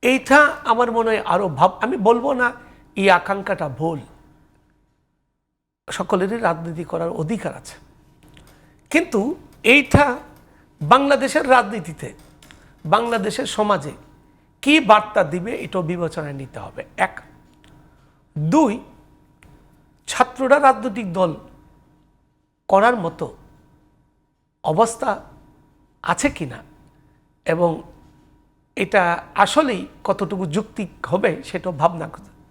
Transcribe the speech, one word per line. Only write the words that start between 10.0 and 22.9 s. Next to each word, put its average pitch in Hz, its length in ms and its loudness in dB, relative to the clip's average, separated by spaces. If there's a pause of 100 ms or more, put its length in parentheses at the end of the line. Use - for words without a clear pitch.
বাংলাদেশের 269 640 2 (100)
রাজনীতিতে, 196 540 -2 (760)
বাংলাদেশের 220 720 -2
সমাজে 202 360 -2 (680)
কি 285 120 4 (160)
বার্তা 214 320 4 (100)
দিবে, 185 200 -6 (120)
এটাও 185 180 -6
বিবেচনায় 160 580 -6
নিতে 131 180 -14
হবে। - 240 -14 (240)
এক। - 80 -8 (1200)
দুই, 202 360 4 (1400)
ছাত্ররা 262 500 0
রাজনৈতিক 247 540 0
দল 180 180 0 (1400)
করার 220 360 4